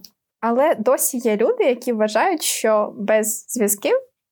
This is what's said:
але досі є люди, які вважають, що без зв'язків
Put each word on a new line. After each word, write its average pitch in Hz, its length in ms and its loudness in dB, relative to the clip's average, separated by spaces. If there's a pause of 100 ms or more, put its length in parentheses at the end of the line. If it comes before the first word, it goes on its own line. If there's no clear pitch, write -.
(420)
але 247 340 2
досі 254 420 0
є 220 200 0
люди, 381 260 2
які 247 300 0
вважають, 214 500 0
що 214 540 0
без 214 520 0
зв'язків 220 460 0 (360)